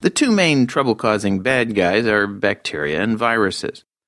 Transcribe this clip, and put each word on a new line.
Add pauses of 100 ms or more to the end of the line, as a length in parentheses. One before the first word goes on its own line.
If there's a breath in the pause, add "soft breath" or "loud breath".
The
two
main
trouble-causing
bad
guys
are
bacteria
and
viruses. (240)